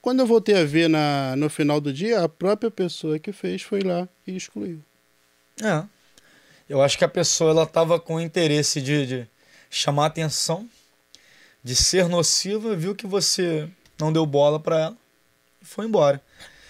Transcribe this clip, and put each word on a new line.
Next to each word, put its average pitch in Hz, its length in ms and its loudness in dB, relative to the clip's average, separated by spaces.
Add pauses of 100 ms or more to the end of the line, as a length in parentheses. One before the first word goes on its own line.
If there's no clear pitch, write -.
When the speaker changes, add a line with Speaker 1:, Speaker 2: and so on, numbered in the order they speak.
Speaker 1:
Quando 254 200 0
eu 254 60 4
voltei 214 300 4
a 175 80 6
ver 160 240 2
na, 143 480 2
no 151 140 0
final 147 300 0
do 143 120 -4
dia, 196 300 0
a 160 60 0
própria 202 420 -2
pessoa 160 480 -4
que 196 140 -10
fez 185 280 -8
foi 202 200 -4
lá 180 280 -2 (180)
e 185 80 -10
excluiu. 185 460 -10 (800)
Speaker 2:
É. 185 220 -2 (840)
Eu 135 120 0
acho 139 160 4
que - 80 2
a 165 40 0
pessoa, 165 420 0
ela 160 160 4
tava 165 340 2
com 165 200 -6
interesse 156 600 0
de, 139 260 -2
de 123 220 -8 (400)
chamar 147 380 0
atenção, 160 600 -4 (960)
de 123 120 -8
ser 175 340 2
nociva, 190 680 -2
viu 175 180 -4
que 214 120 -12
você 180 600 -2 (300)
não 156 140 -2
deu 160 140 2
bola 147 340 2
pra 160 180 0
ela 165 180 -2 (640)
e - 40 -20
foi - 220 -10
embora. 147 340 2 (500)